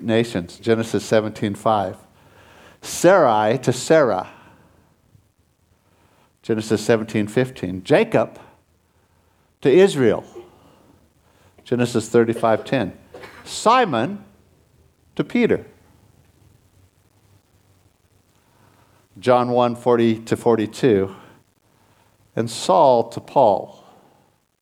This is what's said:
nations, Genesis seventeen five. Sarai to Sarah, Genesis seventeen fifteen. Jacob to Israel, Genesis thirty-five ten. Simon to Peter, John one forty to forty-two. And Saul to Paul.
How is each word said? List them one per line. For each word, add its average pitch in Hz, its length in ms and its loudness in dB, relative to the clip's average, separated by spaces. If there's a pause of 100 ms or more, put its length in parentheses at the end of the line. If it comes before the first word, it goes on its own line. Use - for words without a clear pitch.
nations, 110 560 -2
Genesis 110 480 -2
seventeen 107 480 -2
five. 104 440 -2 (880)
Sarai 127 760 2
to 131 120 -2
Sarah, 123 560 0 (2250)
Genesis 110 420 -4
seventeen 110 440 -2
fifteen. 104 540 -6
Jacob 165 560 0 (1200)
to 139 100 2
Israel, 143 540 4 (1400)
Genesis 120 460 -2
thirty-five 113 560 0
ten. 107 260 -4 (540)
Simon 202 800 -2 (880)
to 160 80 -4
Peter, 214 420 -2 (3500)
John 123 340 2
one 120 260 0
forty 117 420 0
to 113 160 -6
forty-two. 107 800 0 (1200)
And 117 140 -4
Saul 135 600 2
to - 120 -14
Paul. - 640 0 (760)